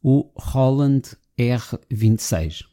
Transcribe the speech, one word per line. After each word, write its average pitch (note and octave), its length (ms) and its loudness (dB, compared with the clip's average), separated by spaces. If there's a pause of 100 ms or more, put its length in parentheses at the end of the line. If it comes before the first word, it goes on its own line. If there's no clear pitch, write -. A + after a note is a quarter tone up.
o C#3 320 2
Roland C3+ 680 0 (340)
R A#2+ 420 -2 (120)
vinte A2 300 2
e - 20 -10
seis. D#2+ 500 -4